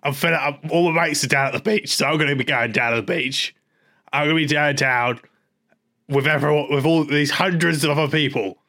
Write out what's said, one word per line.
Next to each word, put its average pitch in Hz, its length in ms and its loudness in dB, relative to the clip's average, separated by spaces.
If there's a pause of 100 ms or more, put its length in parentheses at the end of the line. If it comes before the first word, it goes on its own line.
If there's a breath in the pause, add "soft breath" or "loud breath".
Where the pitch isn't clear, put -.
I'm 143 100 -2
fed 165 200 0
up. 143 260 -4 (100)
All 170 220 2
my 165 160 0
mates 147 160 -2
are 135 40 -4
down 139 200 2
at 120 60 -4
the 117 60 -6
beach, 214 360 -2
so 139 100 -2
I'm 151 140 0
gonna 143 160 0
be 127 80 -2
going 117 280 -2
down 117 200 0
to 117 60 0
the 113 40 -2
beach. 135 540 -4 (580 soft breath)
I'm 147 140 0
gonna 160 80 2
be 160 100 2
downtown 139 760 0 (880)
with 139 200 2
everyone, 147 440 2
with 139 140 0
all 160 200 4
these 147 260 0
hundreds 165 520 0
of 147 140 2
other 156 100 0
people. 143 600 -2